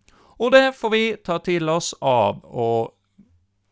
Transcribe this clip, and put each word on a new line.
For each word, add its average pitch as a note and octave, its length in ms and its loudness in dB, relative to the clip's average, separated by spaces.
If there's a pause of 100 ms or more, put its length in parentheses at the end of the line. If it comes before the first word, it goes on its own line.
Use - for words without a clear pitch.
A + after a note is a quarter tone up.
(200)
Och - 300 -6
det C4 220 6
får A3+ 180 -6
vi A3 260 -2
ta E3+ 220 -6
till E3+ 300 -4
oss E3 320 -2
av. A2+ 380 2
Och A#2 520 -4 (800)